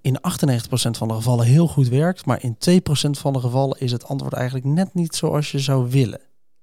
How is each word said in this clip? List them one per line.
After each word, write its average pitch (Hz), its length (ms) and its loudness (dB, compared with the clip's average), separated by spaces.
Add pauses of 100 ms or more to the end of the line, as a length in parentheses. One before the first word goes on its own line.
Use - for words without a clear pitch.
in 127 200 -2
achtennegentig 143 480 -2
procent 117 280 -2
van 113 100 -4
de 110 60 -2
gevallen 117 320 2
heel 151 220 6
goed 139 200 2
werkt, 147 380 0
maar 123 180 -2
in 120 140 -4
twee 180 240 4
procent 143 380 -2
van 139 140 -2
de 135 60 -2
gevallen 131 400 -2
is 127 120 -2
het 120 160 -6
antwoord 135 260 -6
eigenlijk 127 320 -4
net 165 280 0
niet 170 220 -2
zoals 151 360 -2
je 143 80 -2
zou 131 300 0
willen. 127 320 0 (420)